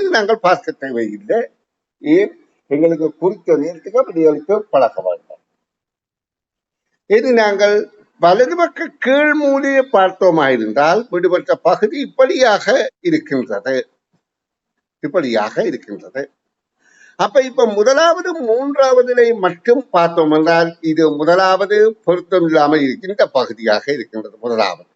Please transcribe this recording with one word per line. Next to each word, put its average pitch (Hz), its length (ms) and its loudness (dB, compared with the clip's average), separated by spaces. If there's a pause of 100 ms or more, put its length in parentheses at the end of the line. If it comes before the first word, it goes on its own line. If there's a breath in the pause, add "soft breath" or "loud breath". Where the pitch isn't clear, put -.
நாங்கள் 220 360 0
பார்க்க 170 340 -2
தேவையில்லை. 117 600 -4 (640)
ஏன், 165 300 2 (400)
எங்களுக்கு 156 440 0
குறித்த 180 420 -2
நேரத்துக்கு 190 460 -4
விடையளித்து 160 520 0 (140)
பழக்க 131 320 0
வேண்டும். 90 400 -8 (1700)
இனி 240 220 2
நாங்கள் 208 440 2 (460)
வலது 226 340 4
பக்க 330 320 -4 (120)
கீழ் 294 340 2
மூலையை 277 520 0
பார்த்தோமாயிருந்தால், 160 1200 2
விடுபட்ட 175 520 -2
பகுதி 202 380 0
இப்படியாக 254 680 0 (360)
இருக்கின்றது, 131 760 -4 (1300)
இப்படியாக 120 600 -4
இருக்கின்றது. 107 600 -10 (960 soft breath)
அப்ப 262 220 0
இப்ப 254 240 0
முதலாவது 285 640 2 (120)
மூன்றாவதிலே 254 840 2 (100)
மட்டும் 202 540 0
பார்த்தோம் 170 420 0
என்றால், 165 380 2 (120)
இது 160 300 -2
முதலாவது 185 640 0 (260)
பொருத்தம் 175 440 0
இல்லாமல் 151 360 2
இருக்கின்ற 160 440 -2
பகுதியாக 110 640 -2
இருக்கின்றது. 110 500 -10
முதலாவது 104 540 -4